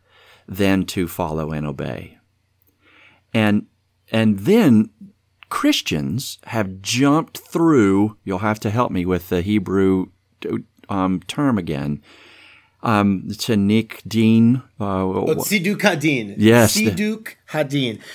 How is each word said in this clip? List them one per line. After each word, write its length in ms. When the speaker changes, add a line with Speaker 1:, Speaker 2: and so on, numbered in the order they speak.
Speaker 1:
than 380
to 240
follow 440
and 140
obey. 520
And, 340
and 280
then 500
Christians 960
have 360
jumped 560
through, 840
you'll 140
have 220
to 100
help 220
me 140
with 220
the 140
Hebrew, 640
um, 380
term 300
again, 460
um, 460
tzedek 800
din, 560
uh, 240
Speaker 2:
Oh, 320
tziduk 440
hadin. 560
Speaker 1:
Yes, 380
the 160
Speaker 2:
Tziduk 440
hadin. 500